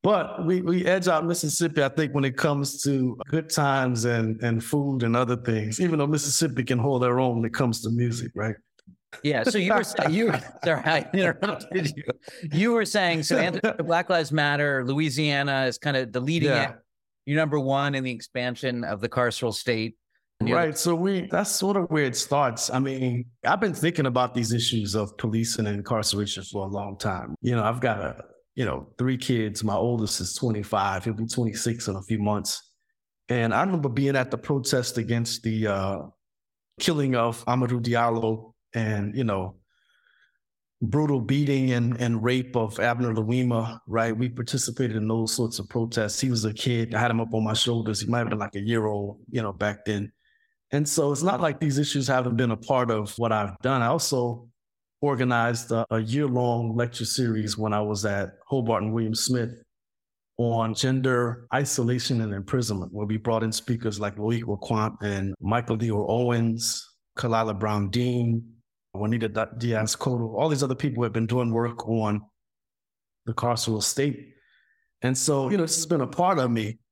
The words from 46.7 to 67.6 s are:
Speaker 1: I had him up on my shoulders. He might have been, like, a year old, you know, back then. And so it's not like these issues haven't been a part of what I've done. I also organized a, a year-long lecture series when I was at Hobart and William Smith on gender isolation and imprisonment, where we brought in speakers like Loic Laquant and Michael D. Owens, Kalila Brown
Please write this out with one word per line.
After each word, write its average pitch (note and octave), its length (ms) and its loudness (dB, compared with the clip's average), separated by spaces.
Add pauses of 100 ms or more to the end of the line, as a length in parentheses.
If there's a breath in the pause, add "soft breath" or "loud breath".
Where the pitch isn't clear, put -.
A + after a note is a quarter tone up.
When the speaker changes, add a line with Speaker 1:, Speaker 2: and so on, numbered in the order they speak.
Speaker 1:
I G#2+ 60 2
had A#2+ 100 2
him A2+ 80 2
up A2+ 140 -2
on A2 100 2
my G#2+ 120 0
shoulders. A2 440 0
He G#2 80 -4
might A#2+ 120 2
have A#2 100 0
been, G#2+ 100 -2
like, G2+ 160 -6
a G2 60 -4
year A2 240 2
old, G#2 340 -4 (120)
you B2 100 -2
know, G#2+ 100 -4
back G#2 320 -2
then. G#2 300 -4 (580)
And D3 160 2
so D3 240 2
it's C#3 120 -2
not F3+ 180 2
like D#3 180 0
these C#3+ 180 2
issues C#3+ 300 0
haven't B2 300 2
been A#2+ 140 2
a G#2+ 60 -2
part B2 320 2
of G#2 300 -2
what A2+ 140 2
I've G2+ 260 0
done. B2+ 220 0
I A#2 60 2
also A#2+ 600 0 (580)
organized A#2+ 680 2
a, A2+ 200 2
a A2+ 80 2
year-long A#2+ 760 0
lecture A#2+ 300 -2
series A2 520 0
when G#2+ 160 0
I G#2 80 2
was G#2 240 -2
at G2+ 240 0 (180)
Hobart A2+ 360 0
and A2 100 -2
William A2+ 220 -2
Smith A#2+ 380 -2 (840)
on A#2 360 0
gender B2+ 800 0
isolation B2 680 0
and G#2+ 120 -2
imprisonment, G2 580 -2
where G#2 140 -4
we A2 120 -2
brought A2 260 0
in A2+ 80 0
speakers A2 480 -4
like G#2 180 -4
Loic A2+ 260 -2
Laquant G#2+ 580 -2
and G2 380 -2
Michael A#2 380 0
D. A2+ 140 0
Owens, A2+ 920 0 (320)
Kalila A2+ 400 0
Brown G#2 320 0